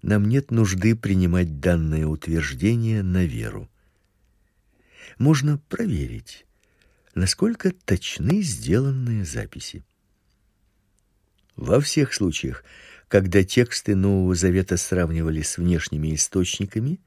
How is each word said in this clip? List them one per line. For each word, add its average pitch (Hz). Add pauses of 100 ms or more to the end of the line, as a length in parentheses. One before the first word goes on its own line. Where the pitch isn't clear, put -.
нам 101
нет 139
нужды 107
принимать 90
данное 78
утверждение 82
на 92
веру. 57 (1500)
Можно 147
проверить, 78 (680)
насколько 185
точны -
сделанные 120
записи. - (1700)
Во -
всех 147
случаях, 76 (440)
когда 95
тексты 107
Нового 95
Завета 90
сравнивали 82
с -
внешними 78
источниками 101